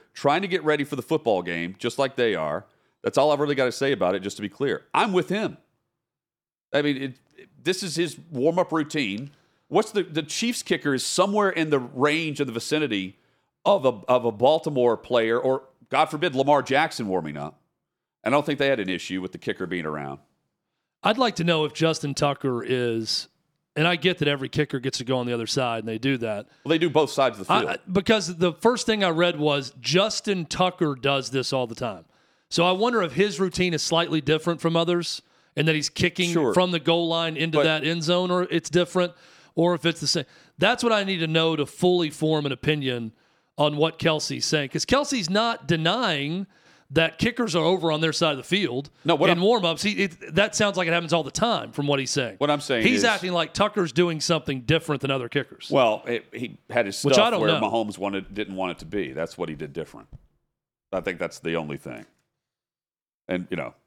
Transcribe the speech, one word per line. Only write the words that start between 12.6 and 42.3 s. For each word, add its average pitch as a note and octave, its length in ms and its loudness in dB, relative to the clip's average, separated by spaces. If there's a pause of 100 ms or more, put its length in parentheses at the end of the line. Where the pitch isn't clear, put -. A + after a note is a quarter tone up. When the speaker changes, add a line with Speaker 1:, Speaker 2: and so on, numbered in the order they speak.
Speaker 1:
of F#3 200 4
a, C3 40 4 (180)
of B2+ 180 4
a A#2 60 0
Baltimore B2 640 4
player A#2 420 2
or, C3 240 0 (260)
God C#3 160 2
forbid, D#3 280 -2
Lamar C3+ 300 4
Jackson C3 440 0
warming D#2+ 300 -2
up. D2 220 -10 (640)
I A2 60 -2
don't C#3 160 2
think C#3+ 120 -4
they C#3 100 2
had C3+ 120 2
an F#2 100 -4
issue F#2 320 -6
with F2+ 120 -8
the - 40 -12
kicker F#2+ 300 -6
being E2+ 180 -4
around. D2 340 -8 (840)
Speaker 2:
I'd A3 140 0
like B3 180 0
to E3+ 80 -4
know E3 220 0
if C#3 80 -6
Justin D#3 400 -2
Tucker C3+ 500 -2
is, A#2+ 640 -2 (480)
and D3+ 120 2
I F3 100 0
get F3 220 0
that D3 100 0
every C3+ 200 -2
kicker C#3+ 300 -2
gets B2+ 200 -6
to B2+ 40 -8
go B2+ 140 0
on B2 80 -2
the A#2+ 80 -4
other A#2 140 -4
side, A#2+ 320 -2
and A2 80 -10
they A2 100 -4
do C3 200 0
that. G#2+ 300 -6 (160)
Speaker 1:
Well, C3 60 -2
they E3 80 4
do E3 120 0
both D3 220 4
sides B2+ 280 2
of F#2 80 -12
the - 60 2
Speaker 2:
I, - 60 4
Speaker 1:
field. - 120 -2
Speaker 2:
I, - 60 -6 (140)
because F#3 460 2
the F3 160 2
first - 320 0
thing A3 180 0
I F#3 60 4
read E3+ 280 2
was C#3+ 440 0
Justin F3+ 640 0
Tucker F3 500 0
does C3 360 0
this C3 200 -2
all B2+ 160 0
the A2+ 80 -12
time. G#2+ 300 -8 (440)
So E3+ 160 2
I F3+ 60 4
wonder A3 300 0
if D#3+ 120 -2
his F#3 260 2
routine F3+ 340 0
is D3+ 80 -2
slightly E3+ 400 0
different D#3 400 0
from E3 140 2
others E3+ 460 0 (340)
and D3+ 120 2
that D#3 80 4
he's D3+ 140 -2
kicking F3 420 0
Speaker 1:
Sure. D3+ 220 2
Speaker 2:
from F#3 180 4
the E3+ 80 0
goal E3 280 2
line E3 280 -2
into D#3+ 220 -2
Speaker 1:
But D3 60 6
Speaker 2:
that D#3 200 2
end E3 200 -2
zone, F3 280 2
or F3+ 120 2
it's E3+ 260 -2
different, F3 440 2 (420)
or E3+ 180 4
if E3+ 120 -2
it's E3 140 0
the D3 80 -4
same. C#3+ 180 0 (320)
That's A#3 260 2
what A#3 100 2
I G#3 100 2
need F#3+ 140 -2
to E3 100 -2
know D#3+ 280 2
to D3 100 0
fully F3+ 460 2
form D#3 340 0